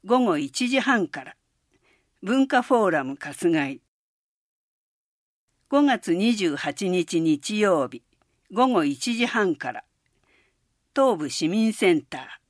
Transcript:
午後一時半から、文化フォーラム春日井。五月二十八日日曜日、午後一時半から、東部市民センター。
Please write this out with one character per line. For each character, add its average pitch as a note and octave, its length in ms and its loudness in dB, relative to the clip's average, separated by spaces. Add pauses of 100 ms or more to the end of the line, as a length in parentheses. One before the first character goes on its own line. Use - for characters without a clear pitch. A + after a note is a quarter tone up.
午 B3 160 2
後 G3 160 2
一 D3 320 -4
時 C4 120 0
半 A#3 280 0
か C3+ 160 -14
ら、 - 120 -20 (840)
文 C4 240 0
化 C4+ 140 2
フ B3+ 140 0
ォ A3 140 4
ー - 20 2
ラ D3 140 0
ム C3+ 140 -8
春 D3+ 320 -2
日 D3 260 0
井。 - 40 -20 (1900)
五 C#4 120 4
月 A3+ 320 2
二 A3 200 2
十 F3 220 -2
八 E3+ 340 -4
日 F3 320 0
日 D#3+ 360 0
曜 E3+ 300 2
日、 B2 140 -16 (500)
午 B3 160 2
後 F#3+ 160 2
一 C#3+ 300 -4
時 A#3 100 0
半 G#3 320 0
か B2 160 -10
ら、 - 120 -14 (1080)
東 C4 220 2
部 D3+ 140 -6
市 D#3 180 -4
民 A3 240 2
セ F3+ 220 4
ン D3 80 0
タ - 160 -14
ー。 - 320 -18